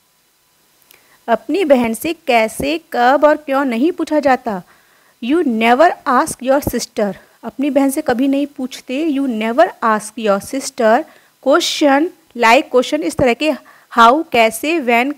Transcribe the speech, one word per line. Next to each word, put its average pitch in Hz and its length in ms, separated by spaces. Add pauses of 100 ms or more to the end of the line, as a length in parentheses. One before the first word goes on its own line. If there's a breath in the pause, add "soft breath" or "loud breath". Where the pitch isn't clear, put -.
(1300 soft breath)
अपनी 294 380
बहन 247 280
से 311 200
कैसे, 269 680 (120)
कब 254 320
और 302 120
क्यों 277 280
नहीं 254 260
पूछा 311 280
जाता। 247 440 (600 soft breath)
You 311 240
never 240 440 (160)
ask 294 300
your 269 320
sister। 220 440 (300 soft breath)
अपनी 262 260
बहन 277 200
से 277 120
कभी 262 260
नहीं 277 200
पूछते। 269 600
You 277 200
never 233 420 (140)
ask 214 360
your 202 260
sister 254 580 (440 soft breath)
question, 294 600 (300)
like 240 260
question, 262 380
इस 339 160
तरह 254 160
के 294 180 (460 soft breath)
how, 240 340
कैसे, 240 480
when, 247 380